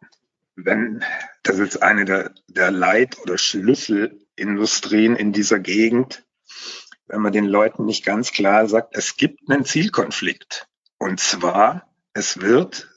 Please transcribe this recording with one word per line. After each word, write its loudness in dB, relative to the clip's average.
Wenn, -2
das 0
ist -2
eine 4
der, -2
der 0
Leit- 2
oder -4
Schlüsselindustrien 0
in -2
dieser 0
Gegend, 0
wenn -4
man 0
den 2
Leuten 2
nicht -4
ganz -2
klar 4
sagt, 0
es -6
gibt -2
einen 2
Zielkonflikt. -4
Und -4
zwar, 0
es -6
wird 2